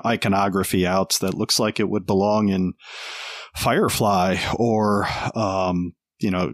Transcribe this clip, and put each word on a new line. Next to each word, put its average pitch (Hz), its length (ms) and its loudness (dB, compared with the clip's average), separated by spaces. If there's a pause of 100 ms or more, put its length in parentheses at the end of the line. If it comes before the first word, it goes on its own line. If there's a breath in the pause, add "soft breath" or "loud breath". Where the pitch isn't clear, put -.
iconography 98 800 2
out 92 360 0
that 95 120 -2
looks - 260 -2
like 107 200 -2
it 98 100 0
would 98 160 -4
belong 104 440 2
in 92 240 0 (800 loud breath)
Firefly 104 840 2 (180)
or, 107 520 2 (280 loud breath)
um, 92 580 0 (260)
you 101 120 0
know 90 220 0